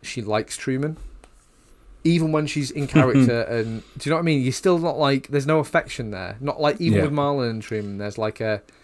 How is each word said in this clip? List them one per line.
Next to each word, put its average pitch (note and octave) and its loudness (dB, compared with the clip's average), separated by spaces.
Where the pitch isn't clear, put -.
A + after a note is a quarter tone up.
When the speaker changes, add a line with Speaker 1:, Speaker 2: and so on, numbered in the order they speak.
Speaker 1:
she - -8
likes G#2+ -2
Truman. C#3+ -2
Even D#3+ 4
when D3+ 0
she's C#3 -4
in C#3+ -4
character, B2+ 4
Speaker 2:
<laughs> F2+ -4
Speaker 1:
and A2+ -2
do - -8
you D3 0
know E3 2
what E3 0
I E3+ -2
mean? D3 4
You're B2+ 0
still F3+ 2
not, D#3+ -2
like, C#3 2
there's C#3 -2
no D#3 4
affection C3 -2
there. F#2+ -10
Not, C#3+ -6
like, D3 2
even E3 4
Speaker 3:
Yeah. D3+ 4
Speaker 1:
with C#3+ -2
Marlon C#3+ 0
and A2+ -6
Truman, G#2 -6
there's, G#2 -8
like, G#2+ -4
a, G#2+ -2